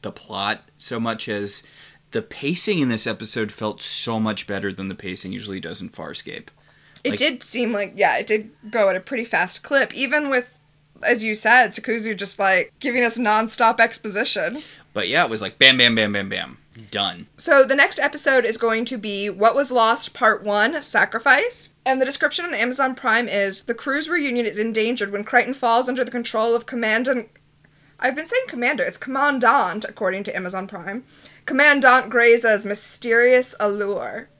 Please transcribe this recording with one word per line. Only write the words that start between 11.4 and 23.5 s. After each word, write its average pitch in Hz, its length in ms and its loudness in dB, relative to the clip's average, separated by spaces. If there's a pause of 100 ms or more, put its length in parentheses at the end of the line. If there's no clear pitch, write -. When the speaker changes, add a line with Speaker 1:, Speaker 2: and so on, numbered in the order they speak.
Speaker 2:
Sakuzu 226 480 -4
just, 190 200 -6
like, 190 440 2
giving 247 240 0
us 226 120 0
nonstop 226 600 2
exposition. 214 840 0 (300)
Speaker 1:
But 101 140 -2
yeah, 151 160 4
it 127 60 0
was 110 120 -4
like 95 160 -8
bam, 135 200 8
bam, 120 180 6
bam, 107 160 2
bam, 98 160 -2
bam. 92 300 -8 (320)
Done. 92 460 -4
Speaker 2:
So 277 280 4
the 269 120 2
next 285 240 2
episode 269 460 0
is 220 120 -4
going 226 280 -2
to 247 120 -8
be 202 320 -6
What 196 260 2
Was 269 160 0
Lost 226 420 2
Part 220 300 2
One, 208 380 0
Sacrifice. 277 880 0 (160)
And 262 140 2
the 262 60 4
description 294 400 -2
on 339 80 -6
Amazon 254 420 0
Prime 233 320 0
is, 196 360 -2